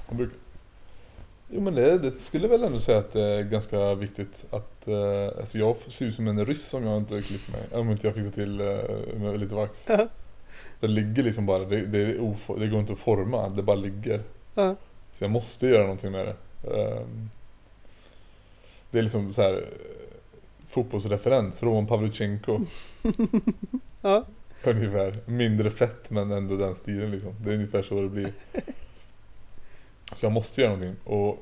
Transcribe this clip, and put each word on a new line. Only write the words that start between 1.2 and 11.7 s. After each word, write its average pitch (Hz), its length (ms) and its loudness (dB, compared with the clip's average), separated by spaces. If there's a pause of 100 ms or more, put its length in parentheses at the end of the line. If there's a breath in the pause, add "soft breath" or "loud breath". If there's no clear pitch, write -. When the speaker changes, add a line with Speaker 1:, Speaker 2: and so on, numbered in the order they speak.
Speaker 1:
jo, - 100 -4
men 196 140 0
det, 147 240 6
det 135 220 -2
skulle 170 280 0
väl 240 160 6
ändå 135 160 0
säga 113 180 6
att 101 140 0
det 107 120 2
är 104 180 2
ganska 104 520 0
viktigt 101 560 -8
att, - 380 -8
eh, 101 380 2 (140)
alltså, 110 180 -6
jag 107 120 4
f-, - 220 -4
ser - 140 -4
ut 110 80 -2
som 110 140 -2
en 104 180 2
ryss 143 280 -4
om 127 120 -4
jag 107 100 0
inte 104 260 -2
klipper - 300 -8
mig. 107 280 -4
Om 117 100 2
inte 107 160 0
jag 107 80 2
fixar 104 160 -2
till, 101 300 -4
eh, 104 560 -2
med 104 240 -2
lite 101 140 -2
vax. 104 340 -4
Speaker 2:
Ja. 220 200 4 (720 loud breath)
Speaker 1:
Det 113 60 2
ligger 107 360 2
liksom 110 240 2
bara, 95 180 4
det, 98 220 0